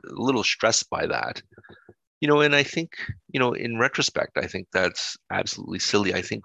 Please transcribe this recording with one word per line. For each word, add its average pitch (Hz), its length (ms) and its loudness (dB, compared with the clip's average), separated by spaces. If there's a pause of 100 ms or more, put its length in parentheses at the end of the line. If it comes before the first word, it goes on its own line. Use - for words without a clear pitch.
a - 40 -14
little 117 300 0
stressed - 460 0
by - 180 -2
that. - 340 -4 (800)
You 151 80 2
know, 147 120 8
and 147 140 4
I 143 80 6
think, 165 280 -4 (400)
you 139 80 -2
know, 123 140 4
in 117 240 -4
retrospect, - 600 0
I - 100 -2
think 95 240 -8
that's - 460 0 (140)
absolutely - 480 -6
silly. 101 340 2
I 92 80 0
think 110 240 -8